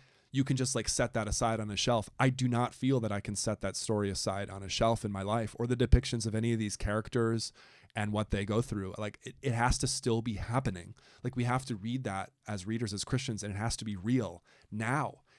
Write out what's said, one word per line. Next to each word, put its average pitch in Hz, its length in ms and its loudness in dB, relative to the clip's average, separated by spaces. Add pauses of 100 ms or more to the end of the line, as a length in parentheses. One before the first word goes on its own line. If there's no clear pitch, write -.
(320)
you 135 140 2
can 143 100 4
just, 123 180 0
like, 113 140 0
set - 280 0
that 107 120 2
aside 113 320 2
on 107 100 -4
a 104 60 -4
shelf. 113 420 2
I 135 120 6
do 127 180 2
not 120 260 2
feel 127 280 2
that 110 100 0
I 101 80 0
can 101 160 -6
set 104 240 -2
that 98 160 -2
story 104 340 0
aside 98 400 -4
on 98 140 -10
a 95 60 -10
shelf 113 340 2
in 104 80 -2
my 98 120 -4
life 107 360 -2
or 120 80 0
the 123 80 2
depictions 120 500 6
of 107 100 -2
any 117 180 2
of 113 60 2
these 104 180 -2
characters 113 720 0 (420)
and 104 200 -2
what 104 180 0
they 101 140 0
go 107 160 0
through. 98 360 -4
Like, 104 260 -8
it, - 180 -14
it 131 120 0
has 120 260 4
to 135 80 2
still 117 340 0
be 113 140 -4
happening. 104 580 -2 (300)
Like, 127 120 -4
we 123 100 2
have 123 200 0
to 120 100 -4
read 120 300 -4
that 98 260 -4 (160)
as 101 200 -6
readers, 110 260 -2
as 98 100 -4
Christians, 123 400 -2
and 101 100 -6
it 98 40 -6
has 113 200 -2
to - 80 -10
be 104 120 -4
real 98 440 0 (300)
now. 113 500 -2 (180)